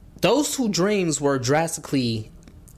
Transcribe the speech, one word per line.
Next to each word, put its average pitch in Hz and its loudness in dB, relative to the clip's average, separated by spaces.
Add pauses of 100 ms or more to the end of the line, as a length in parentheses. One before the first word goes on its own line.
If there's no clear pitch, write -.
(240)
those 277 2
two 233 0
dreams 180 0
were 139 2
drastically 127 -2 (480)